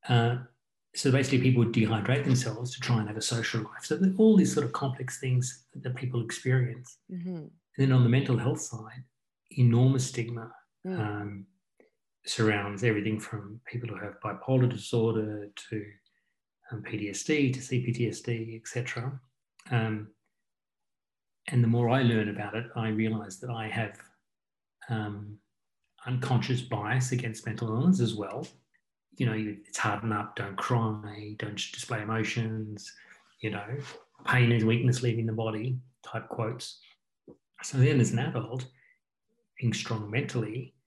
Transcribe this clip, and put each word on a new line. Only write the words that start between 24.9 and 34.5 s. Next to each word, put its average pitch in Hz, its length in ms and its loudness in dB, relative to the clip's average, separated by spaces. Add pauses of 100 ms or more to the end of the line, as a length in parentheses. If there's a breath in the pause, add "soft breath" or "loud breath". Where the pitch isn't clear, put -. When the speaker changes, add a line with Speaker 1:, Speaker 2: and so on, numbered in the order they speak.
Speaker 1:
unconscious 127 560 0
bias 117 500 -2
against 113 360 -4
mental 110 220 -4
illness 156 300 4
as 107 140 2
well. 104 340 -8 (680)
You 131 80 0
know, 120 80 0
you, 107 320 -4
"It's - 140 -10
harden 107 320 -2
up, 104 240 -4
don't 98 220 -8
cry, 107 840 -2
don't 104 160 -6
display - 480 -8
emotions," 110 880 -4 (500 loud breath)
you 110 80 -4
know, 104 180 -8 (600)
"Pain 123 240 6